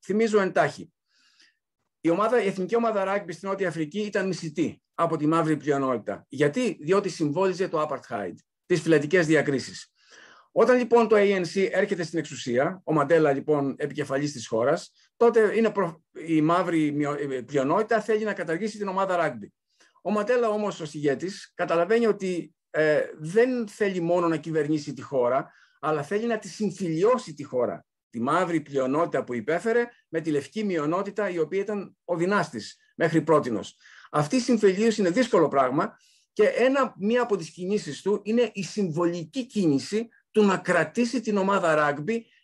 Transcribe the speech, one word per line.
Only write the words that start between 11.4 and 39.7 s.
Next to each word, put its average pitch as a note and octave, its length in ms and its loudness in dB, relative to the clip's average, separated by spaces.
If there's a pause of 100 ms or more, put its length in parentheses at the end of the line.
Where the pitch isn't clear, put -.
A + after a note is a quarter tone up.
N - 20 -2 (100)
C F#3+ 180 2
έρχεται F#3+ 320 0
στην E3 160 -4
εξουσία, C#3 640 -2
ο D#3+ 100 -2
Μαντέλα D#3 380 4
λοιπόν C#3 460 0
επικεφαλής C#3 540 -4
της A#2 160 -12
χώρας, C3+ 440 0 (260)
τότε A3+ 400 4
είναι A3+ 120 4
προ-, F#3 320 -4 (260)
η D#3 140 2
μαύρη E3 500 2
μειο-, C#3+ 260 -2 (140)
ε, C3 100 -4
πλειονότητα E3 600 0
θέλει G#3+ 220 -2
να G#3 100 -2
καταργήσει F#3+ 440 -6
την G3+ 100 -6
ομάδα F#3 280 -2
ράγκμπι. D3 380 -4 (480)
Ο F#3 100 -4
Μαντέλα A3 380 0
όμως G#3 300 -2
ως D#3 140 -10
ηγέτης D3+ 600 -4
καταλαβαίνει F3 500 2
ότι, G3 500 -2 (140)
ε, D3+ 320 2 (160)
δεν A3+ 500 0
θέλει G3 320 -2
μόνο F3 280 2
να E3 100 0
κυβερνήσει D3+ 560 -2
τη A#2 80 -14
χώρα, B2+ 500 0 (280)
αλλά D3+ 240 -2
θέλει G#3 220 -2
να A#3 120 -2
τη G#3+ 100 -14
συμφιλιώσει F#3+ 840 0
τη C#3 100 -12
χώρα. A#2 420 -2 (240)
Τη A#2 120 -8
μαύρη D#3+ 400 0
πλειονότητα C#3+ 640 -2
που B2 100 -8
υπέφερε F3+ 540 -2 (220)
με E3 120 -4
τη D#3 100 -4
λευκή D3 320 -4
μειονότητα F#3+ 680 -2
η F3+ 100 -4
οποία D#3+ 200 -2
ήταν G3+ 440 -6
ο F3 120 -4
δυνάστης E3+ 600 -2 (180)
μέχρι D#3+ 260 2
πρότινος. C#3 560 0 (340)
Αυτή D3+ 240 0
η C4 40 2
συμφιλίωση G#3+ 640 2
είναι F#3 80 2
δύσκολο G3 380 4
πράγμα C#3 500 0 (360)
και G#3 100 2
ένα, B3+ 540 2
μία A3+ 240 0
από A3+ 160 0
τις E3 140 -10
κινήσεις F3+ 500 -6
του G3+ 220 -2
είναι A3+ 300 0
η G3 100 -6
συμβολική E3+ 840 -4
κίνηση G3 600 0 (240)